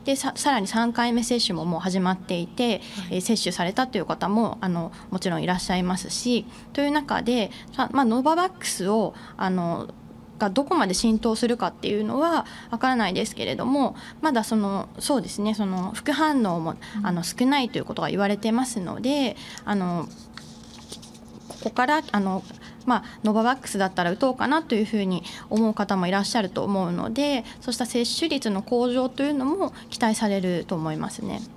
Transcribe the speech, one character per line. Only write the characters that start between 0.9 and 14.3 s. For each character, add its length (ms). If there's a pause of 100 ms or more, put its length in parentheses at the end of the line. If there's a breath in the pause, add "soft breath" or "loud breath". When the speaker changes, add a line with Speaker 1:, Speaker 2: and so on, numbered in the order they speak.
Speaker 1:
回 200
目 80
接 240
種 100
も 80
も 140
う 20
始 200
ま 140
っ 40
て 220
い 80
て、 160
Speaker 2:
は 100
い。 80 (300 loud breath)
Speaker 1:
え 80
ー、 20
接 180
種 120
さ 140
れ 60
た 140
と 140
い 20
う 60
方 220
も、 320
あ 60
の、 240 (200 loud breath)
も 80
ち 100
ろ 80
ん 60
い 20
ら 120
っ 20
し 100
ゃ 80
い 60
ま 120
す 140
し、 380 (260 loud breath)
と 80
い 60
う 40
中 300
で、 300 (240 loud breath)
さ-、 180
ま 80
あ、 40
ノ 180
バ 120
バ 120
ッ 20
ク 160
ス 240
を、 240 (240 loud breath)
あ 100
の、 400 (520)
が 100
ど 140
こ 100
ま 140
で 80
浸 240
透 160
す 120
る 80
か 120
っ 60
て 140
い 140
う 20
の 160
は 280 (220 loud breath)
わ 80
か 120
ら 60
な 140
い 40
で 140
す 80
け 100
れ 100
ど 120
も、 280 (260 loud breath)
ま 100